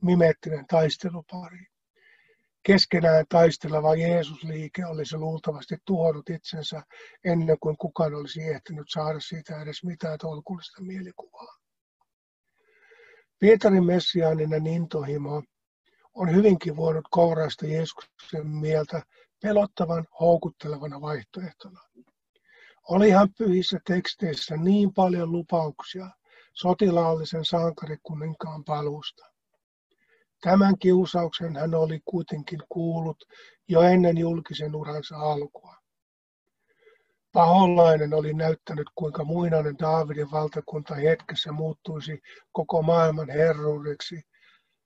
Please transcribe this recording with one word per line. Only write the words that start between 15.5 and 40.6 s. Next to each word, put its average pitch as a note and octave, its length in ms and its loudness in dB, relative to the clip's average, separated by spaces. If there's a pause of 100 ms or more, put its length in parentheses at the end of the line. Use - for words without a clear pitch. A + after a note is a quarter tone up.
on F3+ 220 0
hyvinkin F#3 400 4
voinut D#3+ 360 -2
kouraista D#3+ 560 2
Jeesuksen D#3 800 -8
mieltä D3+ 560 -4 (380)
pelottavan F#3+ 680 0 (120)
houkuttelevana D3+ 840 0
vaihtoehtona. D3+ 800 -12 (1000)
Olihan G3 540 6
pyhissä F#3 480 0
teksteissä F3 720 -4
niin G3 360 2
paljon F3 380 0
lupauksia E3+ 800 -6 (440)
sotilaallisen E3+ 920 0
sankarikuninkaan D#3 1160 -6
paluusta. D3 640 -8 (1160)
Tämän F#3+ 380 4
kiusauksen F3 760 0
hän D#3+ 200 -4
oli D#3+ 300 0
kuitenkin E3 540 -8 (100)
kuullut E3 480 -6 (500)
jo E3 140 4
ennen F3 360 6
julkisen D#3+ 580 -4
uransa D3+ 420 -10
alkua. D3+ 580 -6 (1600)
Paholainen E3+ 800 6
oli D3+ 200 0
näyttänyt, D#3 640 -4
kuinka D#3 280 -6
muinainen D#3+ 560 -2
Daavidin D3+ 520 -2
valtakunta D3+ 640 -6